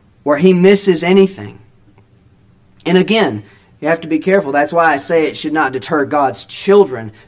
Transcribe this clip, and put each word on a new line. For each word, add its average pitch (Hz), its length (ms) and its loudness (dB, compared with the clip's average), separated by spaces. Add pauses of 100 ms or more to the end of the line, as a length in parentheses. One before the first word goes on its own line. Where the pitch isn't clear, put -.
(240)
where 147 140 0
He 185 140 4
misses 185 520 2
anything. 190 540 0 (1300)
And 180 140 2
again, 180 460 -2 (360)
you 147 80 -6
have 165 120 -2
to 165 80 -14
be 156 100 -2
careful. 185 320 0
That's 147 220 -2
why 170 140 2
I 143 100 2
say 156 300 -2
it - 100 -8
should 151 160 -8
not 151 200 -2
deter 139 320 -4
God's 131 420 -2
children, 135 680 0 (160)